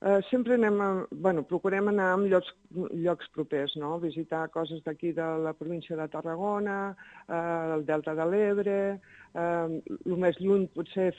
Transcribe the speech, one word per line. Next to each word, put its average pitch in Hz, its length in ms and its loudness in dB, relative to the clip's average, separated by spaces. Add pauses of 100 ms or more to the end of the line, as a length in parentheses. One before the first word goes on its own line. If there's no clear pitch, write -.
Eh, 196 240 6
sempre 233 260 4
anem 208 240 6
a, 202 80 2 (380)
bueno, 170 240 4
procurem 196 420 2
anar 185 220 4
a 190 100 2
llocs, 185 300 4 (400)
llocs 170 420 -2
propers, 147 460 -2
no? 151 180 -4
Visitar 160 460 -4 (100)
coses 165 320 -4
d'aquí 165 300 -4
de 165 100 -2 (160)
la 160 160 -2
província 165 400 -6
de 156 160 -4
Tarragona, 196 640 -2 (480)
eh, 165 480 -2
el 151 140 -2
Delta 156 260 -2
de 160 160 0
l'Ebre, 202 480 2 (540)
eh, 170 480 -2 (240)
lo 180 180 0
més 175 160 4
lluny 190 320 4
potser 180 480 -2